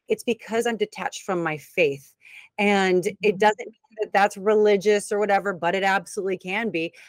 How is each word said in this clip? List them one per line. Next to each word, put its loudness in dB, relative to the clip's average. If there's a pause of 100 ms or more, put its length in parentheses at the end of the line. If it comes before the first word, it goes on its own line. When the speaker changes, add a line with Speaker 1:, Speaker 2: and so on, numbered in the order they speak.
Speaker 1:
it's -4
because -2
I'm -2
detached -6
from -4
my -2
faith. -2 (440)
And 2
it -6
Speaker 2:
Mm-hmm. 2
Speaker 1:
doesn't 0
mean -20
that -6
that's 2
religious 2
or -2
whatever, 0
but -2
it -2
absolutely -2
can -6
be. -4 (160)